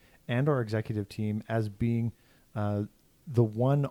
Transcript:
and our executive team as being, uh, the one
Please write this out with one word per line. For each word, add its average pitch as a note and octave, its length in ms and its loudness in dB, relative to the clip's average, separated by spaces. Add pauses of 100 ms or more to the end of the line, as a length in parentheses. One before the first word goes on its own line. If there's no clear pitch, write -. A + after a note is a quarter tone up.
(280)
and B2+ 200 0
our C3+ 140 2
executive A2 480 -4
team G#2+ 400 -4
as A2+ 200 0
being, A#2 440 0 (420)
uh, G#2 280 0 (440)
the A#2+ 160 4
one B2+ 480 2